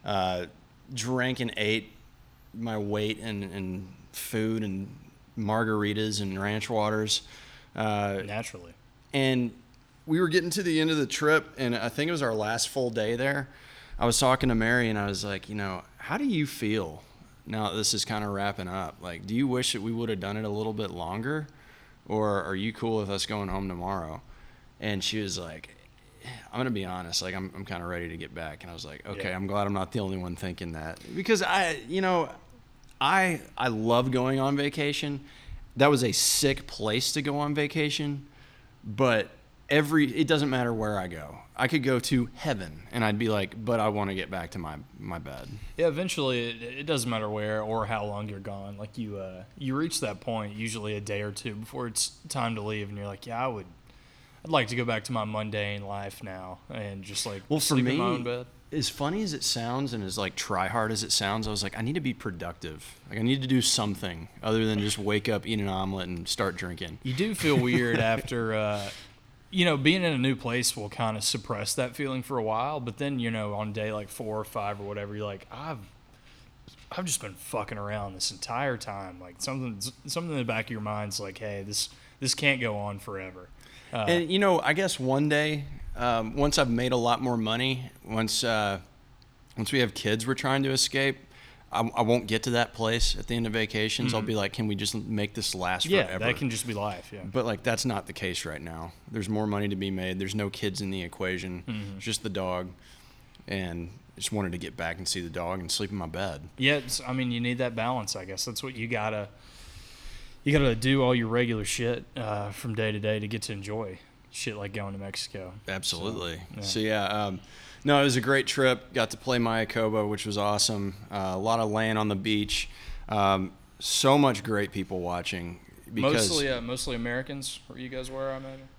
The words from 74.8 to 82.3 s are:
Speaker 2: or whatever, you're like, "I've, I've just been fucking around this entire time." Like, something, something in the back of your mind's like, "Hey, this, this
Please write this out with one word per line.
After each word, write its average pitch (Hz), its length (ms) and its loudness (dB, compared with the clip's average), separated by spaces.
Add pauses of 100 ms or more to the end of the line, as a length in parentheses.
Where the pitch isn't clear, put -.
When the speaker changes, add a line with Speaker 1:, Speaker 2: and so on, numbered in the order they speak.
Speaker 2:
or 101 40 -8
whatever, 101 300 -6
you're 104 120 -4
like, 98 260 -8
"I've, 143 240 -8 (1120)
I've 185 160 -6
just 143 140 -2
been 98 140 -10
fucking 107 440 -6
around 101 360 -4
this - 160 -4
entire 120 460 -2
time." 95 440 -10
Like, 90 180 -16
something, 127 420 -4 (260)
something 165 260 -4
in 143 60 -2
the 123 60 0
back 113 220 -2
of - 40 -14
your 110 100 -4
mind's 104 400 -4
like, 95 180 -8
"Hey, 101 280 -6
this, 104 220 -2 (320)
this 127 140 0